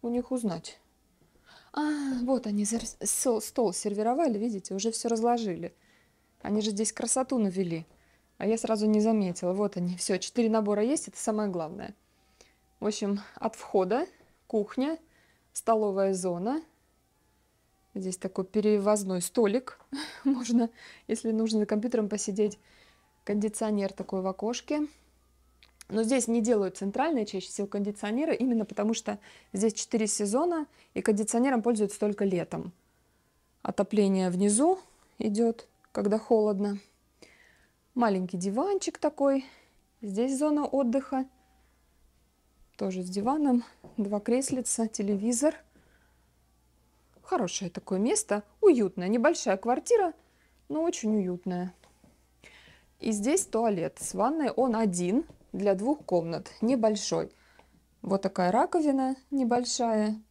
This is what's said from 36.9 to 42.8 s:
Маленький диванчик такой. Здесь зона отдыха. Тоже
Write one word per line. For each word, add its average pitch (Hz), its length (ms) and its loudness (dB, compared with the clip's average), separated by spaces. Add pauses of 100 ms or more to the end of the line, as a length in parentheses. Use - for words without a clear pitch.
Маленький 196 420 0
диванчик 277 640 -2
такой. 277 480 2 (560)
Здесь 233 360 -2
зона 294 280 0
отдыха. 262 600 0 (1500)
Тоже 185 260 -4